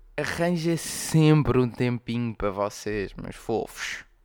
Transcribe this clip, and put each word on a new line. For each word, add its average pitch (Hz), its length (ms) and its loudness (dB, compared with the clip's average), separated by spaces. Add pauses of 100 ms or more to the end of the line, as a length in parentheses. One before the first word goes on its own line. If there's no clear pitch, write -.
(160)
arranja 165 600 0
sempre 151 800 4
um 127 100 4
tempinho 120 640 -2
para 101 160 -2
vocês, 101 640 -4
meus - 220 -12
fofos, - 680 -6 (200)